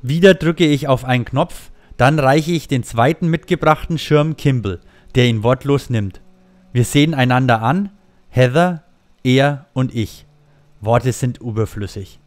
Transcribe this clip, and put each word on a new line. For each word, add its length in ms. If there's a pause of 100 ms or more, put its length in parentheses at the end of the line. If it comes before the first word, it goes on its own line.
Wieder 340
drücke 300
ich 220
auf 160
einen 220
Knopf, 440 (280)
dann 200
reiche 360
ich 160
den 140
zweiten 440
mitgebrachten 720
Schirm 400
Kimball, 420 (360)
der 100
ihn 180
wortlos 460
nimmt. 320 (500)
Wir 140
sehen 280
einander 480
an, 280 (400)
Heather, 540 (380)
er 520
und 200
ich. 320 (540)
Worte 320
sind 280
überflüssig. 880